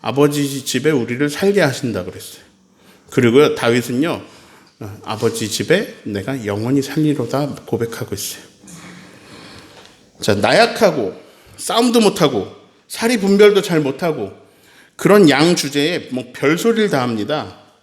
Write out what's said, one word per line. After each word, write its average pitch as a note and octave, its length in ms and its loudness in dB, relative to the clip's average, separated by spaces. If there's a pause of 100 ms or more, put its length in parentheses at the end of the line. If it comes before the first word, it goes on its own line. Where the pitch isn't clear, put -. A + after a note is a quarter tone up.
아버지 C#3 640 0
집에 C#3 260 0
우리를 B2 380 -2
살게 G3 320 0
하신다 A#2+ 420 -2
그랬어요. - 400 -16 (680)
그리고요, C3+ 440 4
다윗은요, B2 640 -2 (840)
"아버지 A2+ 440 -2
집에 D#3+ 560 -2
내가 G#2+ 420 -6
영원히 A2 360 -2
살리로다." C#3 640 -2 (180)
고백하고 - 480 -6
있어요. - 300 -10 (1800)
자, G#2+ 140 0
나약하고 D3+ 760 2 (440)
싸움도 A#3 440 2
못하고 C3+ 460 0 (400)
사리 A3+ 300 -2
분별도 G3 440 6
잘 E3+ 180 0
못하고 C#3 520 -4 (640)
그런 F#3+ 340 6
양 D#3 260 4
주제에 C#3+ 560 -4
뭐 B2 220 -8
별소리를 G#3 560 0
다 C#3+ 120 0
합니다. A#2 560 -4 (240)